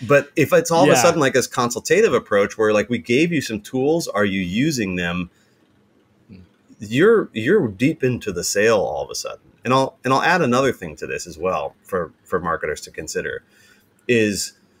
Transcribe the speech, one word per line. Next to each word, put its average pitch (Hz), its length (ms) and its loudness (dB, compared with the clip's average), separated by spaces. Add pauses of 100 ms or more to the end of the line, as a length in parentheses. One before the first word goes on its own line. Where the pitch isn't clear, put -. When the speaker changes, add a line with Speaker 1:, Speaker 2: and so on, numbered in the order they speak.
Speaker 1:
But 139 280 2
if 147 160 2
it's 165 200 2
all 170 120 4
of 147 60 6
a 143 40 6
Speaker 2:
Yeah. 131 80 6
Speaker 1:
sudden, 170 180 4
like, 131 140 2
this 123 120 2
consultative 156 640 0
approach 101 460 0
where, 107 160 2
like, 104 160 0
we 120 80 -2
gave 143 340 0
you 147 100 -2
some 107 200 -6
tools, 151 460 -2
are 104 180 0
you 98 160 -2
using 104 540 -2
them? 90 340 -4 (960)
Speaker 2:
Hmm. 92 100 -20 (420)
Speaker 1:
You're, 120 540 2
you're 131 340 0
deep 127 360 0
into 120 280 -2
the 85 120 -6
sale 107 360 2
all 71 240 -4
of - 80 -10
a - 40 -10
sudden. - 300 -12 (180)
And 120 80 -2
I'll, 131 320 0
and 127 80 -2
I'll 135 120 2
add 175 180 2
another 127 300 2
thing 80 240 -12
to - 100 -10
this 69 220 -8
as 78 100 -16
well 80 460 -4
for, 87 300 -6 (100)
for 92 160 -6
marketers 80 420 -6
to - 100 -16
consider 76 520 -10 (640)
is 107 460 0 (280)